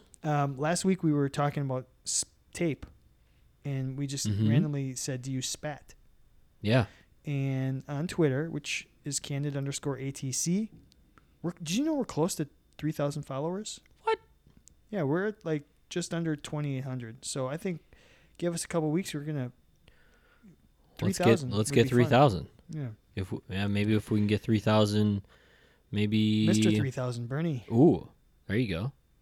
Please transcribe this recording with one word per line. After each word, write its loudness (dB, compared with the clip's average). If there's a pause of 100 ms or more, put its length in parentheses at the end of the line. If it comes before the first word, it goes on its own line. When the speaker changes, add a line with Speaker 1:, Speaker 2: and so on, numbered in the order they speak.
(220)
Speaker 1:
Um, 0
last -2
week 2
we 2
were 2
talking -2
about -4 (180)
s-, -2 (280)
tape, -2 (800)
and -4
we -4
just -4
Speaker 2:
Mm-hmm. 2
Speaker 1:
randomly 2
said, -6
"Do -8
you -4
spat?" -10 (640)
Speaker 2:
Yeah. 2 (380)
Speaker 1:
And -2
on -4
Twitter, 0
which -8 (160)
is -6
candid -4
underscore -4
A -6
T -6
C, -2 (720)
we're, -6 (100)
did -6
you 0
know 0
we're 0
close -2
to -4 (280)
three -2
thousand -2
followers? -8 (240)
Speaker 2:
What? 0 (720)
Speaker 1:
Yeah, -2
we're 0
at, -8
like, -4 (260)
just -6
under -2
twenty-eight -6
hundred. -10
So -4
I -6
think -6 (580)
give -2
us -6
a -20
couple 0
weeks, -2
we're -6
gonna -6 (1500)
Speaker 2:
Let's 0
get, 0
Speaker 1:
three 8
thousand 2
Speaker 2:
let's 0
Speaker 1:
would 0
Speaker 2:
get 8
Speaker 1:
be 4
fun. 2
Speaker 2:
three 8
thousand. 6 (240)
Speaker 1:
Yeah. -6 (280)
Speaker 2:
If -6
we, -6 (100)
yeah, -2
maybe 2
if 0
we 4
can 2
get 2
three 2
thousand, 4 (720)
maybe 2
Speaker 1:
Mister 4
Three 2
thousand, -6
Bernie. -4
Speaker 2:
Ooh, 4 (380)
there 0
you 0
go. -4 (300)